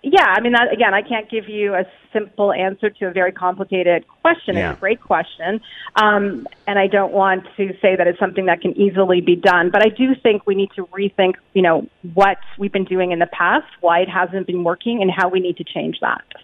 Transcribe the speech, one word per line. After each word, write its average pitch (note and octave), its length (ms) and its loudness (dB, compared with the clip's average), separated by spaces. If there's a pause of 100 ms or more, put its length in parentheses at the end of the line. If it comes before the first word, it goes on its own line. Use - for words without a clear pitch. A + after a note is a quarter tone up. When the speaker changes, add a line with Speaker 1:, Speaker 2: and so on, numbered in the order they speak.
Speaker 1:
Yeah, D#4 220 4
I G3 140 2
mean, A#3+ 140 0
that, A#3+ 180 2
again, G#3+ 220 2
I G3+ 80 2
can't A3 280 -8
give G#3+ 200 -6
you G#3 240 -2
a F#3 100 0 (300)
simple G3+ 400 0
answer G3 360 -2
to G3+ 180 -6
a F3+ 40 -4
very F#3 220 0
complicated F3+ 720 -2 (160)
question. D#4+ 340 0
It's - 40 -2
Speaker 2:
Yeah. E3+ 120 -4
Speaker 1:
a - 60 -8
great G#3 240 -4
question, E3+ 580 -4 (380)
um, G3+ 500 0 (180)
and G3+ 140 0
I G3 80 4
don't G3 240 0
want F#3+ 320 2 (140)
to F#3+ 240 -4
say F#3+ 160 4
that F3 100 2
it's F3 120 -2
something F#3+ 260 -2
that F3 160 0
can G3+ 160 -2
easily F#3 420 2
be F3 160 4
done, F3 340 2
but G#3+ 160 4
I A3 40 4
do B3+ 260 0
think G#3+ 320 -4
we G3 80 0
need G3 220 -2
to F#3 100 -8
rethink, G3 480 -2 (180)
you F#3+ 80 2
know, E3 260 2 (260)
what G3 240 2 (200)
we've G3 140 -6
been F#3+ 140 -2
doing F#3 260 -2
in E3+ 80 -2
the E3+ 80 2
past, G#3 400 -2 (140)
why E3+ 180 4
it F#3 80 0
hasn't F#3 400 -4
been F3+ 160 -4
working, G3+ 380 -2
and F#3 100 2
how F3+ 160 -2
we F#3 140 -2
need F3 160 -4
to E3 80 -10
change - 340 -8
that. - 240 -4 (200)